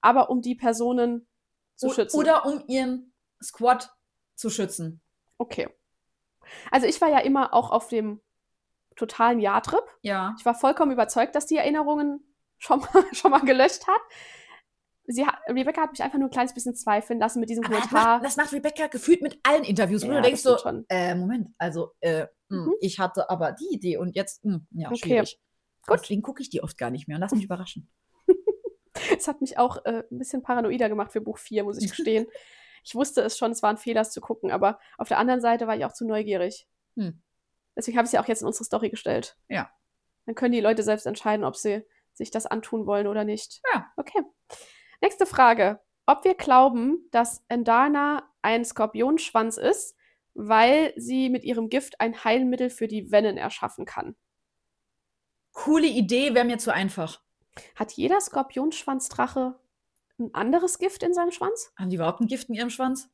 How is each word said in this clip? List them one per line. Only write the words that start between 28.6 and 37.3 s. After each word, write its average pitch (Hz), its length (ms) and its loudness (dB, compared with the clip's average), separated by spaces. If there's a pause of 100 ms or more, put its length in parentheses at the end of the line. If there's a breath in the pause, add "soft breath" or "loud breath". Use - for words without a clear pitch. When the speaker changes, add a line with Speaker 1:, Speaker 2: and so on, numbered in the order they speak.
Speaker 1:
Es - 100 -6
hat 294 120 -6
mich - 180 -6
auch, 247 260 0
äh, 226 260 -4
ein 247 80 -12
bisschen 254 240 -8
paranoider 240 460 -2
gemacht 208 240 -4
für 220 80 -4
Buch 214 180 -10
vier, 214 260 -6
muss 208 180 -8
ich 196 80 -4
Speaker 2:
<laughs> - 60 -12
Speaker 1:
gestehen. 220 300 0 (580 loud breath)
Ich - 100 -18
wusste 269 280 0
es 226 140 -2
schon, 233 140 -2
es 226 120 -6
war 208 80 2
ein 214 60 -2
Fehler, 226 260 -2
es 220 100 -4
zu - 80 -12
gucken, 220 320 -6
aber 196 260 0 (200 soft breath)
auf 226 100 -8
der - 100 0
anderen 254 220 2
Seite 233 260 2
war 220 100 -2
ich - 80 -4
auch - 80 -6
zu - 140 -10
neugierig. 208 640 -4 (280)
Speaker 2:
Hm. 180 240 -8 (560)